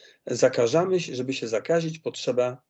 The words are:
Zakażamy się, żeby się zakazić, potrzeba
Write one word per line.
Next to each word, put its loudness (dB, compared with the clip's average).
Zakażamy 2
się, -8
żeby -4
się -6
zakazić, -2
potrzeba -4